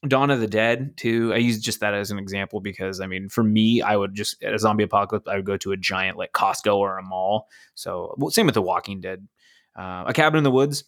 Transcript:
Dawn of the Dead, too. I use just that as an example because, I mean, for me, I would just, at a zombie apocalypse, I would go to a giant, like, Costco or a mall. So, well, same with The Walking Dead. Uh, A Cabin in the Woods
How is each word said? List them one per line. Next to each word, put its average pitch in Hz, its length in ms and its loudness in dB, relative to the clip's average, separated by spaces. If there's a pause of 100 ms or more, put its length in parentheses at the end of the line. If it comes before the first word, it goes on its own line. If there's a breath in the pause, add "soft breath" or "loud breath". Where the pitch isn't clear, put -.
Dawn 135 220 4
of 131 100 2
the 110 80 0
Dead, 117 480 0
too. 113 360 0
I 101 40 2
use 117 240 2
just 113 200 -4
that 104 140 0
as 101 160 -4
an 101 80 -6
example 98 420 -6
because, 95 400 -8
I 95 60 -6
mean, 95 220 -8
for 117 160 0
me, 110 380 4
I 107 140 2
would 101 180 0
just, - 280 -6
at 101 120 -2
a 107 40 -2
zombie 107 260 2
apocalypse, 101 440 0
I 101 80 -2
would 98 80 -4
go 98 140 -2
to 98 140 -4
a 98 40 -2
giant, 95 420 -2
like, - 140 -6
Costco 98 420 2
or 98 240 0
a 95 40 -10
mall. 95 440 -2 (280 soft breath)
So, 90 440 -8
well, 151 120 -2
same 214 160 4
with 127 80 4
The 107 80 4
Walking 92 380 -2
Dead. 95 280 -10 (500 soft breath)
Uh, 90 300 -8
A 120 40 -2
Cabin 131 260 2
in 151 60 2
the 139 60 4
Woods 139 380 2